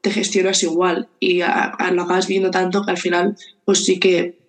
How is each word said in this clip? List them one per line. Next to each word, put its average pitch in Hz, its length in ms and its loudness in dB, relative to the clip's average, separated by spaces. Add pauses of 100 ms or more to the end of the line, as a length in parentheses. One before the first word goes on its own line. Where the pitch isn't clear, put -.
te 208 80 0
gestionas 190 520 0
igual 170 460 0 (120)
y 180 200 0
a-, 175 240 0
a-, - 280 -4
lo 175 100 0
acabas 180 240 0
viendo 190 240 0
tanto 185 340 0
que 208 60 -4
al 180 80 -2
final, 180 380 0 (280)
pues 190 200 2
sí 185 140 2
que 175 400 0 (100)